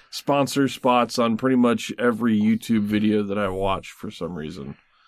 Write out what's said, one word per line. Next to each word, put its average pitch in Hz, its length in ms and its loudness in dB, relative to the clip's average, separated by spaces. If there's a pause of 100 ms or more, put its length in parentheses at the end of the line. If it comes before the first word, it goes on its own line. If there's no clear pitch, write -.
(120)
sponsor 139 560 0
spots 123 500 2
on 113 180 2
pretty 131 200 2
much 120 420 2
every 113 420 2
YouTube 110 440 2
video 104 400 0
that 98 120 -4
I 104 120 -2
watch 95 420 -2
for - 220 -14
some 85 240 -8
reason. 73 400 -10 (320)